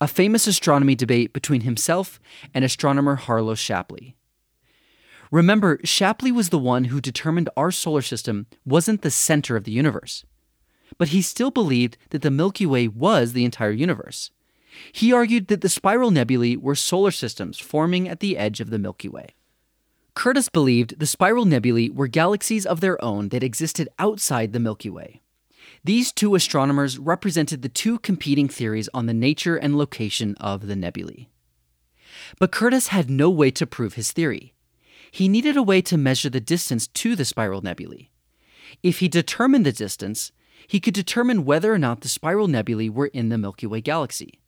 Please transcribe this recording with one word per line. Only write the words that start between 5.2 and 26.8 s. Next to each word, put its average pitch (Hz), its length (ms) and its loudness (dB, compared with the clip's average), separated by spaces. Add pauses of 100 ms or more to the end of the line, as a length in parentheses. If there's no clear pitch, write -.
Remember, 175 540 4
Shapley 220 480 0
was 226 160 0
the 165 100 2
one 123 280 2
who 135 140 -2
determined 160 560 -2
our 156 140 0
solar 151 320 -2
system 110 440 -6 (180)
wasn't 170 380 2
the 151 80 -2
center 147 460 0
of 101 60 -2
the 107 100 -8
universe. 123 520 -2 (720)
But 170 100 0
he 180 140 2
still 262 300 -2
believed 127 440 2 (140)
that 147 120 -4
the 151 80 0
Milky 180 360 0
Way 123 220 2
was 120 460 2
the 123 100 2
entire 113 260 -2
universe. 131 640 -4 (600)
He 226 180 2
argued 233 380 4
that 202 140 0
the 185 80 2
spiral 233 400 2
nebulae 123 440 2
were 139 200 -2
solar 190 360 0
systems - 480 -8
forming 175 500 -2
at 165 120 -12
the 196 160 -2
edge 107 240 -4
of 113 80 -8
the 110 100 -4
Milky 98 300 -8
Way. - 220 -16 (840)
Curtis 254 360 0
believed 123 480 2
the 156 80 -2
spiral 220 400 2
nebulae 117 420 2
were 135 180 -4
galaxies 190 600 0
of 165 140 -2
their 185 220 -2
own 104 280 -4
that 127 120 -2
existed 139 460 -4 (100)
outside 151 540 -2
the 120 80 -2
Milky 110 300 -4
Way. - 320 -16 (600)
These 233 300 2
two 208 220 2
astronomers 139 640 2